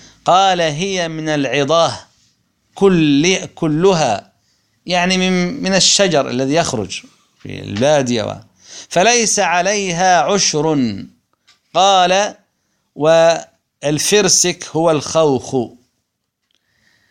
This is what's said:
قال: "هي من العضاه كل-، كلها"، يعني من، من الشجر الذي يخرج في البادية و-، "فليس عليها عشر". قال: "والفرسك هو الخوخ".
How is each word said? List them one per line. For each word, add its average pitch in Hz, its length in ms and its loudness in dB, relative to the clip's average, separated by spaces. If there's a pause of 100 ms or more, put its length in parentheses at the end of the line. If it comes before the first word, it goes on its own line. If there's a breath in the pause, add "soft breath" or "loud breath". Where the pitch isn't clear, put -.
(240 loud breath)
قال: 185 360 2
"هي 170 480 -2
من 160 200 -8
العضاه 143 640 0 (840)
كل-، 165 800 2
كلها"، 156 800 0 (540)
يعني 180 320 0
من، 185 440 -2
من 190 120 -2
الشجر 165 560 0
الذي 135 240 -2
يخرج 120 480 -4 (400)
في 98 200 -14
البادية 120 600 0
و-، 101 180 -8 (480 loud breath)
"فليس 214 500 2
عليها 180 840 0
عشر". 151 760 0 (800)
قال: 190 600 2 (600)
"والفرسك 165 1800 0
هو 165 180 0
الخوخ". 139 840 -2 (1400)